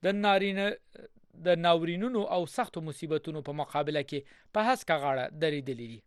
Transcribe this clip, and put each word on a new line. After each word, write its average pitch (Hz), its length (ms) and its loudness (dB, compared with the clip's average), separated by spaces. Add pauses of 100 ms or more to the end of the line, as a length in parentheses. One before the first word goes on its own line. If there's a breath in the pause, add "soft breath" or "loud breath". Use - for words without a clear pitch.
د 196 200 2
نارینه، 196 420 2 (800)
د - 20 2 (160)
ناورینونو 175 560 2 (140)
او 180 120 2
سختو 175 440 -6
مصیبتونو 151 580 -4
په 147 40 -6 (100)
مقابله 147 400 -2
کې 139 180 -6 (340 soft breath)
په 214 140 2
هسکه 254 340 2
غاړه 135 220 0 (180)
درېدلي 135 500 -2
دي. 113 140 -16